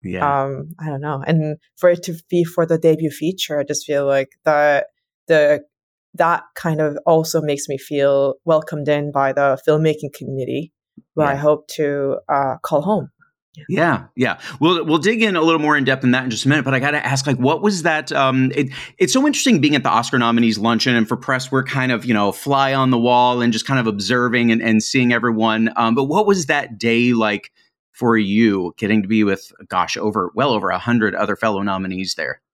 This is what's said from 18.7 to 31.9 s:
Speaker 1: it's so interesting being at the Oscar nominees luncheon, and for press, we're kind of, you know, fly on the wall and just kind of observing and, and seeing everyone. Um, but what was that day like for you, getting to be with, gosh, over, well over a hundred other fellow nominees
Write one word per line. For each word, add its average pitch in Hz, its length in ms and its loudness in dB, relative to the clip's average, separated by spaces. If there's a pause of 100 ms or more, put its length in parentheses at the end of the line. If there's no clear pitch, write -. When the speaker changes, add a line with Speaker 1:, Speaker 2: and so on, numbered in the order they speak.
Speaker 1:
it's 190 140 2
so 269 140 2
interesting 254 340 2
being 147 140 2
at 139 80 0
the - 60 -2
Oscar 117 300 0
nominees 117 400 2
luncheon, 117 380 0
and 113 100 0
for 120 100 -4
press, 131 360 -4
we're 131 120 0
kind 131 280 -2
of, 107 120 -4
you 123 100 -2
know, 101 180 0
fly 135 420 0
on 131 160 2
the 123 80 2
wall 123 440 4
and 120 100 2
just 110 140 -4
kind 135 140 0
of 113 60 0
observing 117 640 0
and, 113 120 2
and 110 200 2
seeing 123 300 2
everyone. 113 640 0
Um, 117 180 2
but 139 100 2
what 180 220 0
was 190 200 0
that 139 320 -4
day 117 340 2
like 107 380 -2 (420)
for 117 240 0
you, 101 640 2
getting 107 240 0
to 95 60 -6
be 110 160 2
with, 98 280 -4 (160)
gosh, 90 280 -2
over, 101 380 -4
well 135 180 0
over 98 180 -2
a 90 80 -2
hundred 107 380 0
other 101 200 -2
fellow 104 260 -2
nominees 95 540 -6